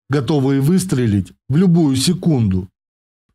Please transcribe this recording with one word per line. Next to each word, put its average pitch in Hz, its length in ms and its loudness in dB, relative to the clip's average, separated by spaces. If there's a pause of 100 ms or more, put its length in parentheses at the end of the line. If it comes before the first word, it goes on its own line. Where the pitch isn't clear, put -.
готовые 139 520 0
выстрелить 131 720 0 (140)
в 135 100 -2
любую 165 380 2
секунду. 120 720 -2 (680)